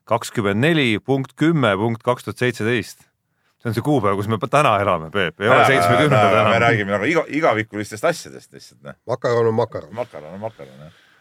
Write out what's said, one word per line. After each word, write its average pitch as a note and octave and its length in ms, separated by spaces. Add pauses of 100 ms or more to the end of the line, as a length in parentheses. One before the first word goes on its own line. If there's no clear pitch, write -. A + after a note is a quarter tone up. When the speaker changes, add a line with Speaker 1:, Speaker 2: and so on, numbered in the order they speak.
Speaker 1:
Kakskümmend G#2+ 580
neli D3+ 360
punkt C3+ 360
kümme D3 420
punkt A2 280
kaks B2 240
tuhat G#2+ 100
seitseteist. A#2 680 (500)
See - 120
on A2+ 80
see A#2 80
kuupäev, A2 320
kus G2 140
me A2 100
pa-, - 80
täna C#3 300
elame, F#2 340
Peep. F#2 300
Ei G#2 80
ole C3 80
Speaker 2:
Jaa, - 80
Speaker 1:
seitsmekümnendad F#2+ 680
Speaker 2:
me - 120
Speaker 1:
enam. A#2 180
Speaker 2:
räägime G#2+ 320
nagu G2+ 160
iga-, E3 180
igavikulistest A2 800
asjadest D2 460
lihtsalt, C2 280
noh. C#2+ 140 (120)
Speaker 3:
Makaron A#2+ 420
on A2 80
makaron. A2 340
Speaker 2:
Makaron E2 400
on F#2+ 80
makaron, C#2+ 380
jah. D2 160 (280)